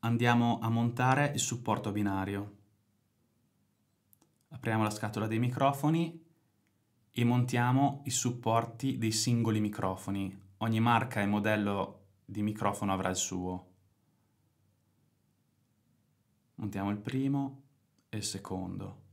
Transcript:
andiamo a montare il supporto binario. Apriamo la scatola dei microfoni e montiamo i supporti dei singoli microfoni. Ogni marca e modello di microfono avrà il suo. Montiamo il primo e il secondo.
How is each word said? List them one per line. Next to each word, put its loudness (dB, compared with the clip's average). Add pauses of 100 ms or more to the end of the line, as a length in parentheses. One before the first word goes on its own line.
andiamo 4
a -2
montare 2
il -4
supporto -2
binario. -4 (1900)
Apriamo 0
la 2
scatola -4
dei 0
microfoni 2 (880)
e 0
montiamo 2
i -6
supporti 0
dei 0
singoli 2
microfoni. -4 (160)
Ogni 0
marca 4
e 2
modello 0 (220)
di -6
microfono -2
avrà 0
il -2
suo. -6 (2750)
Montiamo -2
il 0
primo -2 (480)
e -6
il -6
secondo. -8 (100)